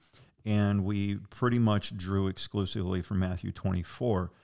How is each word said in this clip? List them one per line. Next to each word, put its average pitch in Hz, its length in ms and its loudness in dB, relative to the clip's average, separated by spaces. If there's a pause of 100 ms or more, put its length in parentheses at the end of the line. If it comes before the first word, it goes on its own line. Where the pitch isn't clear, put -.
(460)
And 101 380 4
we 101 300 0 (160)
pretty 120 280 2
much 104 380 2
drew 95 320 0
exclusively 92 720 -2
from 92 180 -2
Matthew 92 320 -2
twenty-four. 92 800 -2 (140)